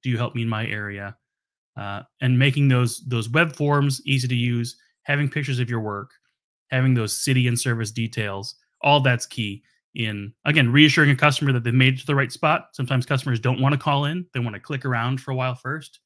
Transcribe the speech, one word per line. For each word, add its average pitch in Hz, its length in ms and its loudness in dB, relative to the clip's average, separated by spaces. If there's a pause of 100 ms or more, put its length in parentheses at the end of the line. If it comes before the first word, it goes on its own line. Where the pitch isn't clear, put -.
Do 127 80 -4
you 120 60 0
help 117 180 -4
me 120 80 -4
in 117 60 -2
my 110 180 -4
area?" 101 500 -8 (600)
Uh, 101 260 -10 (200)
and 127 160 4
making 139 300 4
those, 123 380 2
those 117 220 -4
web 156 260 0
forms 143 520 0
easy 131 200 0
to 123 80 -2
use, 120 420 -2 (260)
having 143 260 0
pictures 139 300 -4
of 120 100 -2
your 117 120 -2
work, 101 300 -8 (600)
having 131 240 2
those 110 200 0
city 127 340 0
and 120 120 0
service 113 300 -2
details, 107 640 -6 (260)
all 143 200 6
that's 123 260 2
key 107 360 -8 (320)
in, 107 380 -6 (140)
again, 143 260 4
reassuring 147 380 6
a 139 60 4
customer 143 360 2
that 120 120 0
they've 120 100 -2
made 131 200 6
it 131 60 -8
to - 60 -14
the 147 80 0
right 135 180 0
spot. 160 400 -2
Sometimes 127 320 -2
customers 131 360 -2
don't 120 200 -2
wanna 139 160 2
call 143 300 0
in. 175 260 -4
They 127 80 -4
wanna 110 200 -6
click 139 260 -8
around 127 340 -2
for 135 120 -10
a - 20 -4
while 127 200 -4
first 139 520 -12